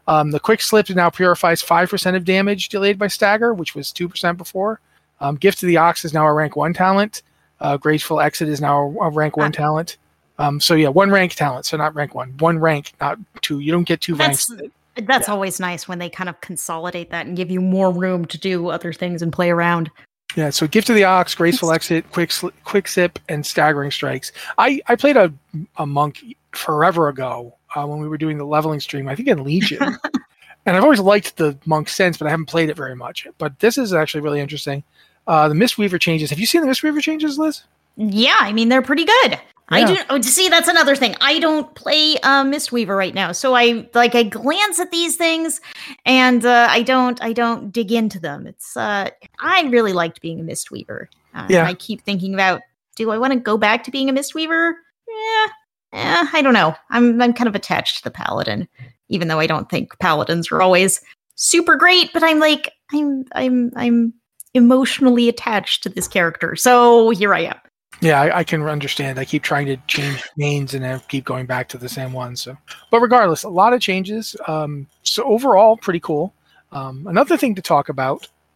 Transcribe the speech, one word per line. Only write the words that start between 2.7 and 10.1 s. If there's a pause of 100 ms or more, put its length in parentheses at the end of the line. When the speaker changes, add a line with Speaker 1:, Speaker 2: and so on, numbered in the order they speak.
Speaker 1:
by
stagger,
which
was
two
percent
before. (400)
Um,
Gift
of
the
Ox
is
now
a
rank
one
talent. (360)
Uh,
Graceful
Exit
is
now
a
rank
one
Speaker 2:
Ah.
Speaker 1:
talent. (420)